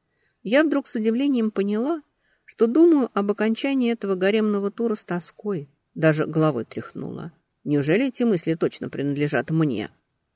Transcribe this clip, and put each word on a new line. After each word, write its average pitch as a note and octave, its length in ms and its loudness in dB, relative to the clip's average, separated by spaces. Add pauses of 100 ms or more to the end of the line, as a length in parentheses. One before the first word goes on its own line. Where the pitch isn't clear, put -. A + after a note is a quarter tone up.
(440)
Я B3+ 200 2
вдруг C#4+ 240 0
с - 80 -16
удивлением A3+ 560 0
поняла, A3 500 -2 (440)
что - 220 0
думаю D4 460 6
об G3+ 180 0
окончании A#3 600 0
этого G3+ 240 -2
гаремного G3+ 560 0
тура A3+ 240 -2
с - 80 -20
тоской. F3 640 -8 (240)
Даже D#3 320 2
головой D3+ 380 0
тряхнула. - 680 -12 (320)
Неужели D3 420 2
эти B3 160 -4
мысли F3+ 300 0
точно - 360 -4
принадлежат C#3+ 600 -2
мне? C#3+ 380 0 (460)